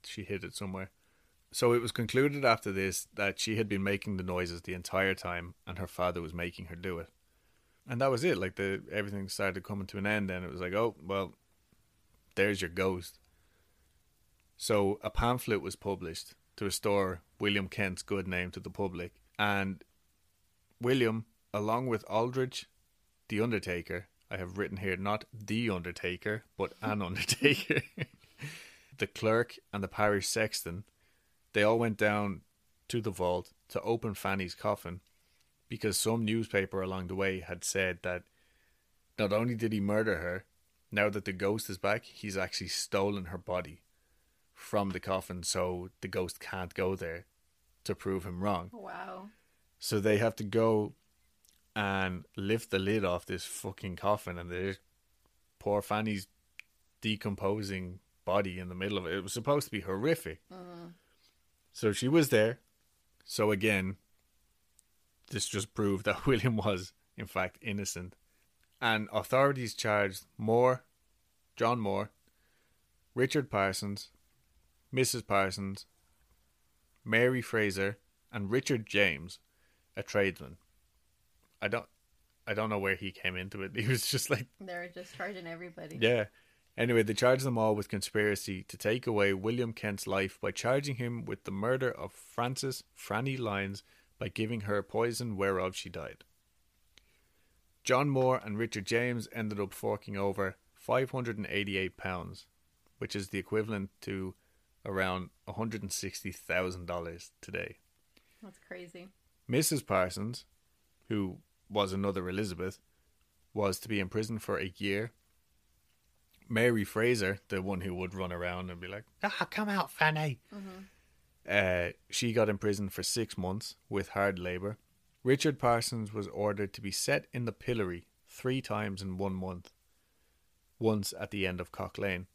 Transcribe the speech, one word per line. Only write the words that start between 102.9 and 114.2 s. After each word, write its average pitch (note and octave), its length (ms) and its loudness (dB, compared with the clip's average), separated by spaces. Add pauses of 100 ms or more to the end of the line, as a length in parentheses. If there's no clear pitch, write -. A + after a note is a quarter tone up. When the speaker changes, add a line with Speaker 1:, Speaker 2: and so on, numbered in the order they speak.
Speaker 1:
which - 160 -6
is G2 140 -4
the G2 100 -4
equivalent G#2 520 -2 (120)
to F#2+ 320 -6 (520)
around F#2 440 0 (160)
a - 60 -10
hundred A2+ 300 -4
and G2 100 -6
sixty - 400 -6
thousand F2+ 540 -2
dollars E2+ 440 -6 (120)
today. F2 340 -8 (680)
Speaker 2:
That's G3 240 -20
crazy. F3+ 420 -16 (380)
Speaker 1:
Missus C#3 360 2
Parsons, F#2+ 640 0 (640)
who G2 300 -2 (300)
was G2 240 2
another G2 360 0
Elizabeth, F#2 500 -4 (720)
was G2 280 2
to - 80 -12
be G#2 120 2
in F#2 80 -2
prison A2 300 -2